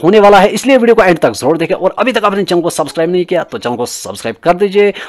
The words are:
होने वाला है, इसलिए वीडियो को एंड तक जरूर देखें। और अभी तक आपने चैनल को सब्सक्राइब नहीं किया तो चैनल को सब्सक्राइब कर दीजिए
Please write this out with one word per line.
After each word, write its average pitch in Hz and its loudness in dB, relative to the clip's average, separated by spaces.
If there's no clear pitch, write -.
होने 208 4
वाला 202 6
है, 196 4
इसलिए 254 0
वीडियो 233 2
को 226 4
एंड 180 2
तक 127 0
जरूर 139 -2
देखें। 170 -4
और 180 -2
अभी 233 -2
तक 214 -2
आपने 202 -2
चैनल 175 -2
को 165 -2
सब्सक्राइब 165 -4
नहीं 180 -2
किया 170 -4
तो - -10
चैनल 120 -6
को 117 -4
सब्सक्राइब 110 -10
कर 175 2
दीजिए 202 0